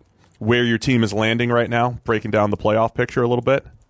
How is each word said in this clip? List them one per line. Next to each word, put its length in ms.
where 260
your 140
team 260
is 100
landing 360
right 200
now, 340
breaking 260
down 220
the 60
playoff 360
picture 300
a 40
little 140
bit. 240